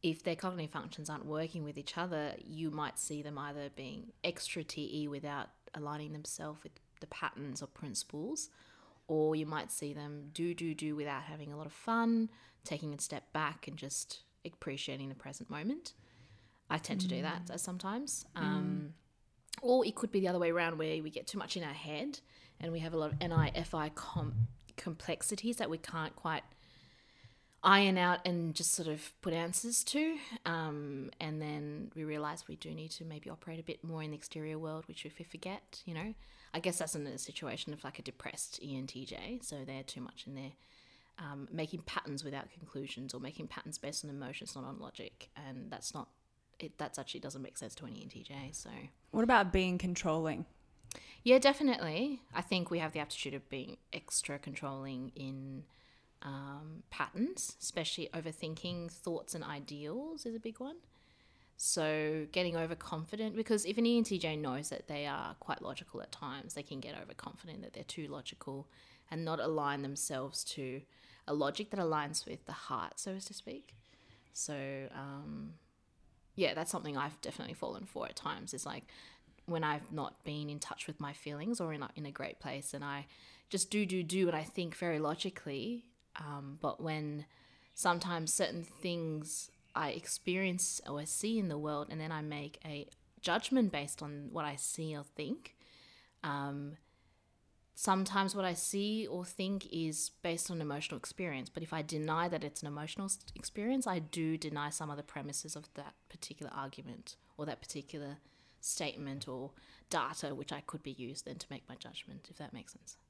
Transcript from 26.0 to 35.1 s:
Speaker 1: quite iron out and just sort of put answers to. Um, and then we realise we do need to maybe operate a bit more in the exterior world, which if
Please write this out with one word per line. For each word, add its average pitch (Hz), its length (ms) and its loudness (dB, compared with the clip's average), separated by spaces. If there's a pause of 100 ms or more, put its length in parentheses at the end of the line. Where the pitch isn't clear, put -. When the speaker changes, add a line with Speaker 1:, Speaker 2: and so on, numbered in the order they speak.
Speaker 1:
quite 160 260 0 (1200)
iron 196 340 12
out 180 280 6
and 170 300 2
just - 180 4
sort 160 140 2
of 151 340 -2
put 165 120 2
answers 175 500 2
to. 311 340 2 (280)
Um, 147 760 -2
and 156 220 -2
then 151 540 -4
we 160 80 -4
realise 151 440 -2
we 156 80 -8
do 156 180 -8
need 160 180 -8
to - 140 -8
maybe 156 240 -8
operate 165 300 -8
a 165 40 -10
bit - 200 -8
more 160 180 -4
in 156 100 -4
the 151 60 -6
exterior 156 400 -6
world, 160 300 -4
which - 180 -10
if 160 140 -12